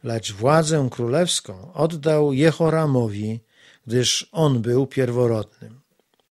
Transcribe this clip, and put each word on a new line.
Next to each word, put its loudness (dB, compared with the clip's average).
Lecz -6
władzę 2
królewską -4
oddał 0
Jehoramowi, 0
gdyż 0
on 2
był 0
pierworodnym. -2